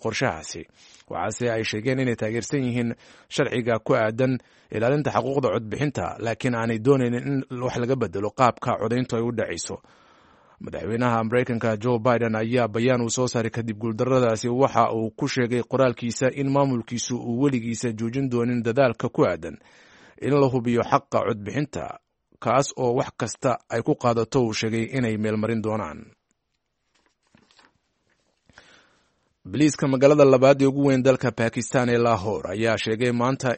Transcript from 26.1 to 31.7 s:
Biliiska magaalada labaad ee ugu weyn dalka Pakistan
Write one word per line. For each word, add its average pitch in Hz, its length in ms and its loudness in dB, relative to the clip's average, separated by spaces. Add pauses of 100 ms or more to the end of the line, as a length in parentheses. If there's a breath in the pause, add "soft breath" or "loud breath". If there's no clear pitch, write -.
Biliiska 139 420 2
magaalada 139 360 6
labaad 135 380 8
ee 135 40 6
ugu 139 200 2
weyn 131 160 4
dalka 127 300 4
Pakistan 120 560 0